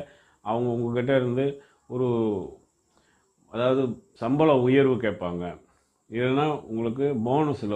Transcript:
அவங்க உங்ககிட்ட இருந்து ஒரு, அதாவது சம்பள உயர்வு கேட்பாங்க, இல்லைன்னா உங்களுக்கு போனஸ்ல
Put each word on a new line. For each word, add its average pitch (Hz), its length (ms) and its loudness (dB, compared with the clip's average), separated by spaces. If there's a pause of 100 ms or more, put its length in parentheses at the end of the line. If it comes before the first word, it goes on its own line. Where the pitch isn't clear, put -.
(440)
அவங்க 117 320 -2
உங்ககிட்ட 120 440 -2
இருந்து 123 260 0 (420)
ஒரு, 127 200 -2 (1400)
அதாவது 131 300 0 (400)
சம்பள 147 280 4 (160)
உயர்வு 131 300 6
கேட்பாங்க, 90 480 -4 (680)
இல்லைன்னா 131 380 0 (220)
உங்களுக்கு 117 360 -2 (220)
போனஸ்ல 131 480 0